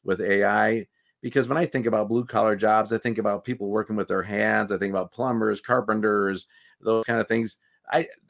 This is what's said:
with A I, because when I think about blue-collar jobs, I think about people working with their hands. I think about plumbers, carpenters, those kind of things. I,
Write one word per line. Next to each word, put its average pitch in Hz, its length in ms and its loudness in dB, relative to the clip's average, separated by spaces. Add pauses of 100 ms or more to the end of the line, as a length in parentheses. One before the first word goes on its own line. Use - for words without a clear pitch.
with 95 200 -2
A 98 220 2
I, 107 440 2 (320)
because 131 260 0
when 139 120 -2
I 160 80 2
think 120 200 -4
about 107 220 0
blue-collar 110 480 2
jobs, 107 360 2
I 110 60 0
think 113 200 -2
about 104 260 -2
people 104 240 -6
working 107 260 -2
with 101 140 -2
their 95 140 0
hands. 107 500 0
I 95 60 -2
think 98 120 -2
about 92 220 -4
plumbers, 110 480 -2
carpenters, 104 880 0 (320)
those 113 240 2
kind 117 160 0
of 110 80 -4
things. 113 300 0 (340)
I, 160 160 0 (220)